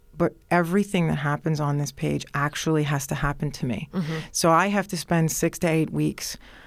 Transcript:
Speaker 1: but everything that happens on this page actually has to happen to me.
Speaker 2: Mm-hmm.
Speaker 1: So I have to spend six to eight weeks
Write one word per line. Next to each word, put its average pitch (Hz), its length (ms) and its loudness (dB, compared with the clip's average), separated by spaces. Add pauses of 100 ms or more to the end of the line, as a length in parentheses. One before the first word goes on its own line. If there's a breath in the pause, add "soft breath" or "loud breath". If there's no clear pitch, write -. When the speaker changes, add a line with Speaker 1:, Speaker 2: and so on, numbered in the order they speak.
(180)
Speaker 1:
but 165 160 2 (160)
everything 175 580 2
that 156 80 2
happens 147 460 -2
on 143 160 0
this 143 160 -2
page 147 400 -2
actually 147 500 0
has 143 240 -2
to 151 80 -2
happen 143 360 -2
to - 140 -6
me. 123 280 -4
Speaker 2:
Mm-hmm. 160 220 -4 (160)
Speaker 1:
So 170 200 2
I 170 160 6
have 202 220 0
to 180 80 -4
spend 160 340 2
six - 280 -2
to 180 80 0
eight 160 240 2
weeks 151 440 -2 (320 loud breath)